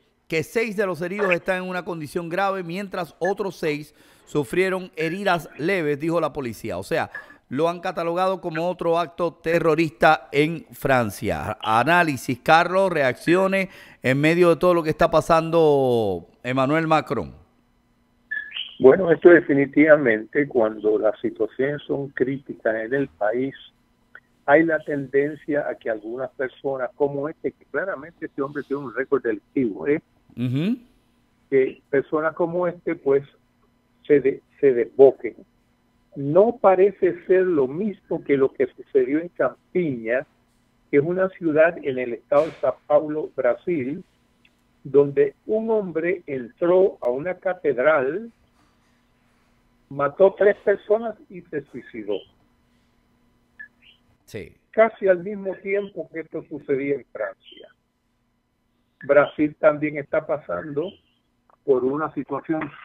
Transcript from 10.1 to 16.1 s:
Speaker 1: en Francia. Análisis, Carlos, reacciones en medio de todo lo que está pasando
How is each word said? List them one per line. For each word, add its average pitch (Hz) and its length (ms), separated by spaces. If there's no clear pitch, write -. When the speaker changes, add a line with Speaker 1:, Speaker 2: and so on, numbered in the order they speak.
Speaker 1:
en 156 400
Francia. 107 920
Análisis, 135 800
Carlos, 175 540
reacciones 180 760
en 131 160
medio 170 300
de 160 60
todo 180 160
lo 170 120
que 156 60
está 165 200
pasando 147 1160